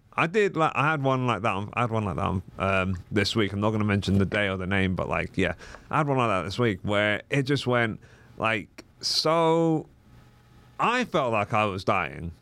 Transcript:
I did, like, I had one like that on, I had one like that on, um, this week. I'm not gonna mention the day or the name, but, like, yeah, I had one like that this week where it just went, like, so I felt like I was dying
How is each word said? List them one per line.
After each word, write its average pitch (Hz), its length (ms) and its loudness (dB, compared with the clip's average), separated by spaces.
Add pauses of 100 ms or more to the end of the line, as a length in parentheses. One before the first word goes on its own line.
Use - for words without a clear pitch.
(140)
I 147 120 2
did, 190 300 0
like, 156 180 2
I 139 160 2
had 147 120 -2
one 131 240 2
like 110 160 0
that 107 120 0
on, 101 200 -4
I 117 80 0
had 117 80 0
one 110 140 0
like 87 120 -2
that 95 100 0
on, 90 160 0 (160)
um, 95 380 0 (140)
this 101 240 0
week. 104 200 2
I'm 101 60 -4
not 110 100 2
gonna 107 140 0
mention 98 340 2
the 98 80 4
day 104 220 0
or 95 100 -2
the 92 80 -6
name, 95 280 0
but, - 140 -4
like, 85 300 -4
yeah, 90 160 0 (360)
I 139 80 0
had 151 100 0
one 135 100 0
like 120 100 2
that 95 140 0
this 98 160 -6
week 113 240 2
where 104 480 0
it 135 140 0
just 139 220 -2
went, 120 320 0 (380)
like, 110 480 -4 (160)
so 165 840 2 (920)
I 226 260 0
felt 135 280 0
like 107 220 0
I 107 100 4
was 98 200 -2
dying 85 580 -2